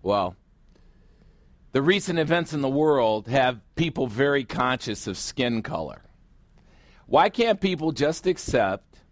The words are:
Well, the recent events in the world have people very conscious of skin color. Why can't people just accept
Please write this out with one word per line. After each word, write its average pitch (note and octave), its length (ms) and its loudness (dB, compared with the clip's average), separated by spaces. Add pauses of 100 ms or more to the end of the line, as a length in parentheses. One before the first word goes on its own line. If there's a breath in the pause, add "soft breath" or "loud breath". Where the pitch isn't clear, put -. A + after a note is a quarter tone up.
Well, F#2+ 340 -2 (1400 soft breath)
the C3 100 2
recent F3+ 380 2
events D#3+ 340 0
in D3 80 -2
the C3+ 80 0
world C3 580 2
have B2+ 340 0 (140)
people D3+ 320 -2
very C#3 360 2
conscious B2+ 640 -4
of F#2+ 100 -6
skin A#2+ 440 -4
color. D#2 400 -8 (1040 soft breath)
Why E3+ 240 4
can't A3+ 320 0
people E3 300 0
just D3 340 -2
accept A2+ 760 -2 (100)